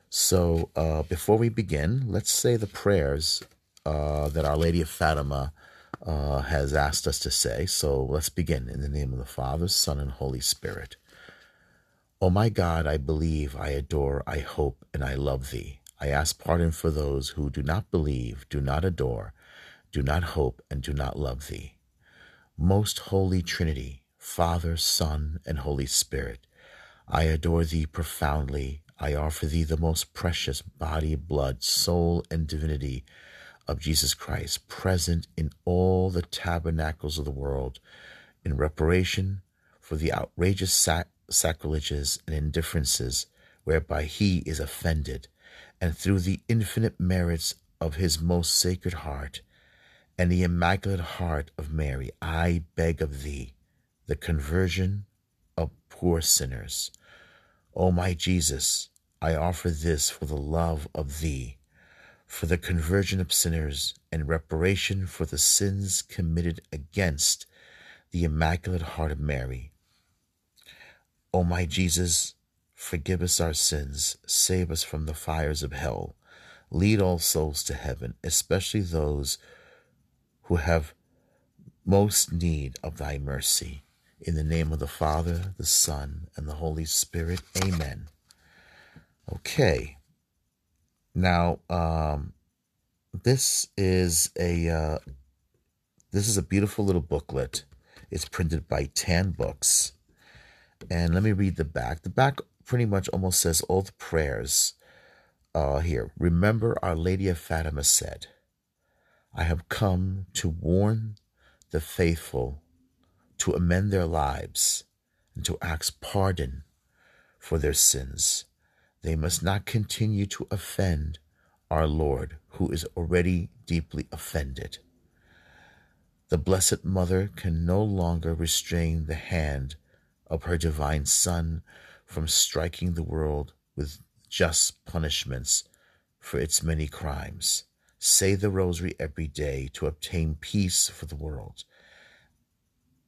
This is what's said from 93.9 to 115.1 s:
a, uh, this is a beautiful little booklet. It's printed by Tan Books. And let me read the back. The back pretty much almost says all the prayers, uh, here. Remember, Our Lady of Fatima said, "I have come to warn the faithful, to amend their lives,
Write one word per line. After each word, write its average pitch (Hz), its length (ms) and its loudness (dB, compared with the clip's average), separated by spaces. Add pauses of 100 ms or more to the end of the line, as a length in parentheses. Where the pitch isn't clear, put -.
a, 85 300 2
uh, 78 300 0 (1120)
this 101 160 2
is 110 80 2
a 98 60 2
beautiful 101 420 2
little 95 160 4
booklet. 69 640 -4 (460)
It's - 180 -6
printed 80 400 -2
by 71 280 0
Tan 90 420 2
Books. - 540 2 (1000)
And 85 240 2
let 92 80 4
me 107 100 4
read 95 260 2
the 80 60 2
back. 71 380 -4
The - 80 -10
back 135 300 2 (240)
pretty 123 220 0
much 98 240 0
almost 92 320 0
says 82 200 2
all 95 200 2
the 98 120 -6
prayers, 67 840 -2 (800)
uh, 71 260 2
here. 76 380 -2
Remember, 104 640 4
Our 87 140 0
Lady 92 320 0
of 87 100 2
Fatima 80 460 -2
said, - 440 0 (1080)
"I - 100 -2
have 82 240 0
come 95 680 0
to - 120 -2
warn 104 720 2 (540)
the 80 100 0
faithful, 71 840 0 (760)
to - 120 2
amend 90 400 4
their 92 140 4
lives, 73 800 0 (500)